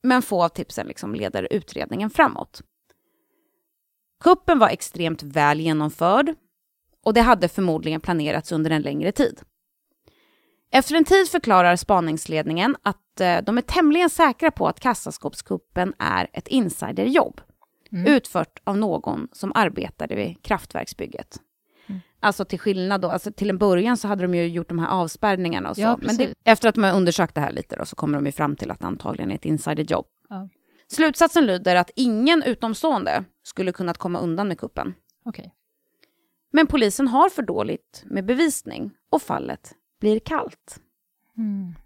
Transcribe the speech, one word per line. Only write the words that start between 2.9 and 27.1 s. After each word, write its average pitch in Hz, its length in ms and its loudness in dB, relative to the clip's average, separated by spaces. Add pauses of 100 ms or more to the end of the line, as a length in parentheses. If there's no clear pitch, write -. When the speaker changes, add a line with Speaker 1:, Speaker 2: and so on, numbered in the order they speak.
Speaker 1:
Kuppen 349 360 4
var 214 100 6
extremt 165 540 -6
väl 147 360 2
genomförd 165 760 2 (680)
och 220 100 2
det 233 80 8
hade 208 260 4
förmodligen 160 540 -2
planerats 156 500 -4
under 160 200 0
en 156 100 0
längre 147 300 -4
tid. - 300 -2 (1300)
Efter 269 240 4
en 330 80 6
tid 381 240 6
förklarar 185 480 4
spaningsledningen 165 1080 0
att, - 380 -6
eh, 175 200 2
de 214 160 -2
är 247 40 0
tämligen 330 480 2
säkra 311 420 2
på 175 160 -2
att 175 120 -4
kassaskåpskuppen - 1200 -6
är - 340 -2
ett - 140 -10
insiderjobb, 233 960 0 (500)
Speaker 2:
Mm. 185 220 -2
Speaker 1:
utfört - 500 -2
av 202 140 -2
någon 196 540 -4
som - 240 -8
arbetade 196 600 -4
vid - 280 -8
kraftverksbygget. - 960 -8 (500)
Speaker 2:
Mm. 190 140 -10 (180)
Speaker 1:
Alltså 202 260 -2
till - 140 -8
skillnad 190 420 -2
då, 175 80 -2
alltså 208 220 -4
till 208 180 -4
en 190 80 -2
början 202 400 4
så 208 100 -6
hade 202 140 -2
de 180 140 0
ju 170 120 0
gjort 170 220 -6
de 170 100 -2
här 165 80 -2
avspärrningarna 175 840 -2
och - 60 -6
så. 202 60 -4
Speaker 2:
Ja, 226 200 2
Speaker 1:
Men 226 160 -2
det, 247 60 2
Speaker 2:
precis. - 200 -4
Speaker 1:
efter 226 260 6
att 208 60 0
de 220 80 2
har 190 120 4
undersökt 175 400 2